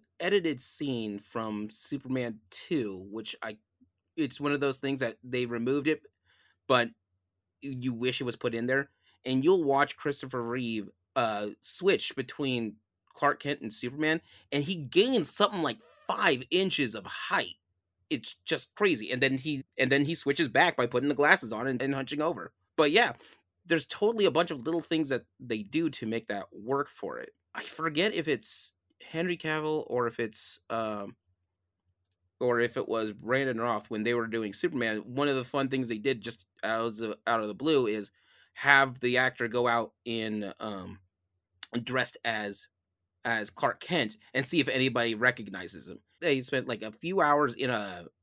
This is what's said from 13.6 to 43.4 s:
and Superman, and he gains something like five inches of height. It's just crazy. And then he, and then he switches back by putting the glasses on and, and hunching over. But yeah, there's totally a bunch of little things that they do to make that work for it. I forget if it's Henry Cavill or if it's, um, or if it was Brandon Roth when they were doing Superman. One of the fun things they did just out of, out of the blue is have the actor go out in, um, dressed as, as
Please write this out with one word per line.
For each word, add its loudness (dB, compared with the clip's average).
and -6
Superman, -2
and 0
he -4
gains 2
something 2
like 0
five 2
inches 2
of -10
height. -2
It's -4
just -4
crazy. 2
And 0
then 2
he, -4
and 4
then 4
he -2
switches 0
back 4
by 2
putting 0
the 2
glasses 4
on -4
and, -2
and 0
hunching -4
over. -4
But 6
yeah, 6
there's 2
totally 2
a 6
bunch 2
of -8
little 0
things 0
that -2
they -4
do 0
to -6
make -4
that -6
work -4
for -10
it. -12
I -10
forget 0
if -2
it's -4
Henry -4
Cavill -2
or 0
if -4
it's, -6
um, -4
or 4
if 0
it -4
was 0
Brandon 0
Roth -2
when -4
they 2
were 0
doing -2
Superman. -2
One -2
of 2
the -2
fun -2
things -2
they -2
did 0
just -12
out -2
of, -4
out 2
of -4
the -6
blue 4
is -2
have 6
the 2
actor 0
go 2
out 2
in, -4
um, -10
dressed -2
as, -4
as -2